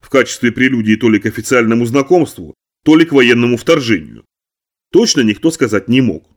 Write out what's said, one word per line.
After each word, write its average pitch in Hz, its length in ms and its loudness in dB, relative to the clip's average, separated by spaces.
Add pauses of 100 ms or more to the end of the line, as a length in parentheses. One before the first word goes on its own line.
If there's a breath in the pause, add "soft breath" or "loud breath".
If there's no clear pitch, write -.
В - 100 -20
качестве 123 400 -2
прелюдии 117 460 0
то 120 120 0
ли 107 120 2
к - 60 -6
официальному 117 600 -2
знакомству, 135 680 -2 (300)
то 156 120 4
ли 165 80 4
к 160 80 -8
военному 120 440 2
вторжению. 110 680 -4 (680)
Точно 220 300 2
никто 110 300 0
сказать 107 380 -4
не 123 120 2
мог. 95 360 -4